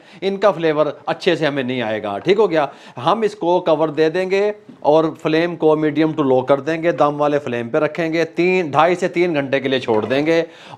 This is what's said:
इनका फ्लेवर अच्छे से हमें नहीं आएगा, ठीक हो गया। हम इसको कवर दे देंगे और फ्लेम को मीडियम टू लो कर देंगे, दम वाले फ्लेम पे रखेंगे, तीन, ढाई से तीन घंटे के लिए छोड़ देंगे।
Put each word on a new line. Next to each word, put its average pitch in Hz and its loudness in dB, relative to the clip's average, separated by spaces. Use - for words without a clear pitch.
इनका 196 0
फ्लेवर 151 0
अच्छे 165 0
से 151 0
हमें 139 -2
नहीं 127 -2
आएगा, 104 -4
ठीक 190 2
हो 214 4
गया। 156 0
हम 190 0
इसको 180 0
कवर 156 0
दे 156 2
देंगे 190 0
और 156 2
फ्लेम 160 -2
को 156 4
मीडियम 156 0
टू 151 -2
लो 127 2
कर 139 2
देंगे, 160 -2
दम 147 0
वाले 147 0
फ्लेम 120 -6
पे 151 -2
रखेंगे, 160 -2
तीन, 175 0
ढाई 160 2
से 180 -2
तीन 175 0
घंटे 139 -2
के 131 -4
लिए 131 0
छोड़ 110 0
देंगे। 151 0